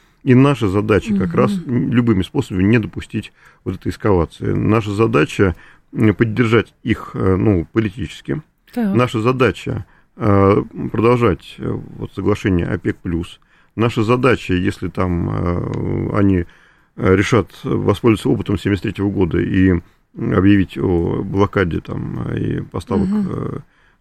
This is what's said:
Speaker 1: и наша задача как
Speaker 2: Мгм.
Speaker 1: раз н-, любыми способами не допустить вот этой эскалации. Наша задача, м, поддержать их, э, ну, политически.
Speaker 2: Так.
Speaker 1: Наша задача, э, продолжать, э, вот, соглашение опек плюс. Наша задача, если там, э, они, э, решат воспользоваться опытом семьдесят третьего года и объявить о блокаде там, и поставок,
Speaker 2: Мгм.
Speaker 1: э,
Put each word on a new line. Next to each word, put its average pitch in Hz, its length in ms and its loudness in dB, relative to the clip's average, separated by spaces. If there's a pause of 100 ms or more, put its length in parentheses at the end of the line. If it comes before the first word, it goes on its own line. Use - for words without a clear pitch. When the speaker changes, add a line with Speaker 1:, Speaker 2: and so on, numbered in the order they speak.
(220)
Speaker 1:
и 135 120 0
наша 127 340 4
задача 104 480 2
как 95 140 0
Speaker 2:
Мгм. 165 60 -4
Speaker 1:
раз 131 160 2 (140)
н-, 123 240 -2
любыми 113 320 2
способами 104 400 -4
не 110 160 4
допустить - 540 -8 (320)
вот 95 100 -6
этой - 160 -8
эскалации. 95 600 0
Наша 104 400 0
задача, 113 640 2 (360)
м, 101 220 2
поддержать 110 580 2 (120)
их, - 300 -4
э, 95 220 0
ну, 95 360 2
политически. 117 720 -6 (300)
Speaker 2:
Так. 208 220 -2
Speaker 1:
Наша 117 260 0
задача, 120 640 -2 (300)
э, 101 460 4 (300)
продолжать, 113 640 0
э, 82 100 -8 (300)
вот, - 160 -10
соглашение 95 540 0
опек 101 340 -4
плюс. 87 380 -6 (340)
Наша 117 300 0
задача, 123 500 2
если 92 340 -2
там, 92 420 -2
э, 98 840 -4
они, 98 280 4 (520)
э, 98 200 4
решат 101 320 2 (160)
воспользоваться 104 640 0
опытом 104 280 0
семьдесят 98 280 -2
третьего 98 260 -2
года 92 280 0
и 92 420 2 (360)
объявить 98 640 2
о 90 440 -2
блокаде 98 580 0
там, - 540 -8
и - 280 -4
поставок, - 460 -4
Speaker 2:
Мгм. 208 220 -2
Speaker 1:
э, - 280 -8 (420)